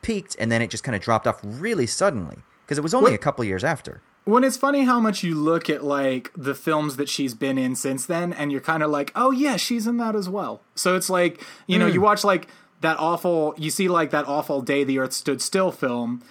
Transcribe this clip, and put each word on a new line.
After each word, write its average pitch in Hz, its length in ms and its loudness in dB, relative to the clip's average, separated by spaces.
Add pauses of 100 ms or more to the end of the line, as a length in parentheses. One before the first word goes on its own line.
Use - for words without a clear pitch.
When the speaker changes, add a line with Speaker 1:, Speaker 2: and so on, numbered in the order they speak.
Speaker 1:
peaked 202 360 -4
and 113 120 0
then 117 120 2
it 117 80 -2
just - 140 -8
kinda 110 140 -2
dropped 113 280 0
off 110 160 0
really 135 440 -2
suddenly. 120 520 -2 (280)
'Cause 147 120 -4
it 147 40 0
was 160 120 -2
only 247 180 6
Speaker 2:
What 104 80 -2
Speaker 1:
a - 20 -14
couple - 220 -2
years 95 200 -2
after. - 360 -4 (240)
Speaker 2:
When 233 180 4
it's 262 140 2
funny 277 300 2
how 247 140 4
much 214 220 0
you 170 140 0
look 160 340 0
at, 143 140 -2
like, 139 520 -2
the 135 180 -4
films 151 420 -2
that 139 140 -2
she's 135 240 -2
been 135 240 -2
in 127 180 0
since 135 300 -4
then, 175 260 -2
and 147 180 -4
you're 139 120 -2
kinda 156 260 0
like, 143 260 -2
"Oh, 254 180 2
yeah, 262 240 0
she's 226 300 -2
in 240 120 0
that 226 180 -2
as 185 140 -2
well." 175 320 -6 (120)
So 185 220 2
it's 185 140 -2
like, 175 340 2 (240)
you 185 100 4
know, 208 100 6
Speaker 1:
Mm. - 60 4
Speaker 2:
you 185 60 2
watch, 208 240 4
like, 185 240 2 (320)
that 160 180 2
awful, 160 580 2
you 156 140 -4
see, 190 160 0
like, 165 240 2
that 147 160 0
awful 143 360 -2
Day 143 200 2
the 135 160 0
Earth 127 140 -2
Stood 135 280 -2
Still 190 300 0
film, 120 600 -4